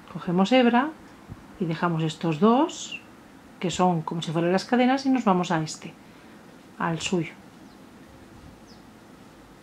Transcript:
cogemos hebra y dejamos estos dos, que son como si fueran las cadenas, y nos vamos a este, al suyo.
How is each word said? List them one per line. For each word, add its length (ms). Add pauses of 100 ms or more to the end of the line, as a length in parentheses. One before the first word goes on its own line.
(120)
cogemos 400
hebra 360 (720)
y 60
dejamos 360
estos 380
dos, 580 (640)
que 100
son 300
como 220
si 100
fueran 200
las 120
cadenas, 400
y 60
nos 140
vamos 260
a 120
este, 300 (840)
al 220
suyo. 340 (2250)